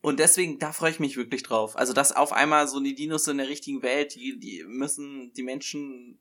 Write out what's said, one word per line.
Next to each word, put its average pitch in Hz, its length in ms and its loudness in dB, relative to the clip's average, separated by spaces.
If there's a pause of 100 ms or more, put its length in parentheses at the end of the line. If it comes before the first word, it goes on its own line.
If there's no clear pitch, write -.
Und 151 180 0
deswegen, 165 380 4
da 156 140 -4
freue 165 180 2
ich 160 100 -8
mich 139 160 -2
wirklich 123 280 -4
drauf. 110 340 0
Also, 127 160 2
dass 135 180 4
auf 147 200 4
einmal 147 360 4
so 135 120 -4
die 139 140 0
Dinos 156 340 -2
in 143 100 0
der 135 100 -2
richtigen 139 340 -6
Welt, 143 340 0
die, 127 220 -8
die 87 280 -12
müssen, 135 680 -6
die 131 120 -8
Menschen 131 760 -10